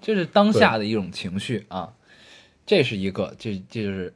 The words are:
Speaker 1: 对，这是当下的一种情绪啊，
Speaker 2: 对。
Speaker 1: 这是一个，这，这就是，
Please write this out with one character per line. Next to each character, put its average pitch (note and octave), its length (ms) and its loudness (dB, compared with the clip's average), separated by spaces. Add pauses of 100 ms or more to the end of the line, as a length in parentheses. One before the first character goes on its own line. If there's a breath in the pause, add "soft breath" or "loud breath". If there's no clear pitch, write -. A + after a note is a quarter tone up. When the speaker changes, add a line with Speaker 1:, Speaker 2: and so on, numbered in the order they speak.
Speaker 1:
对， A3 140 -2
这 G3 40 0
是 E3+ 60 -2
当 G#3 260 4
下 D#3+ 260 4
的 G#2+ 80 -2
一 A2 80 0
种 F#2+ 180 -2
情 F#2 260 -8
绪 G#2 300 -6
啊， F2+ 260 -10 (720 soft breath)
Speaker 2:
对。 G3 140 4
Speaker 1:
这 C#3+ 40 6
是 A#2+ 140 -4
一 F#2+ 140 -2
个， F#2+ 260 -4
这， G2+ 320 -8
这 A2+ 140 -6
就 G2 60 -4
是， F#2+ 260 -6